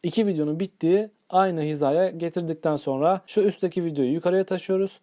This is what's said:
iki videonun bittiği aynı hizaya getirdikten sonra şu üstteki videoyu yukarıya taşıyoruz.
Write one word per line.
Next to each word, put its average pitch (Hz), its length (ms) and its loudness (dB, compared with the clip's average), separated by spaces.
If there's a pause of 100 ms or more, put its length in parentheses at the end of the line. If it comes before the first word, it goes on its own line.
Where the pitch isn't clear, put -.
iki 208 240 0
videonun 156 320 -2
bittiği 190 500 0 (200)
aynı 180 320 2
hizaya 151 480 2
getirdikten 165 640 -4
sonra 151 520 0
şu - 140 0
üstteki 185 440 0
videoyu 143 280 0
yukarıya 180 300 0
taşıyoruz. 190 600 -4